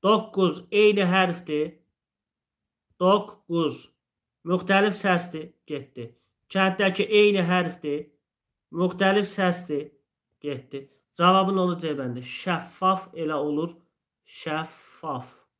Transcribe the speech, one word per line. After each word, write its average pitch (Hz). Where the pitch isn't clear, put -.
Doqquz 190
eyni 208
hərfdir. 175
Doqquz 170
müxtəlif 190
səsdir, 175
getdi. 127
Kənddəki 190
eyni 208
hərfdir. 165
Müxtəlif 190
səsdir, 170
getdi. 139
Cavabın 190
olur 180
C 156
bəndi. 127
Şəffaf 185
elə 156
olur. 151
Şəffaf. 156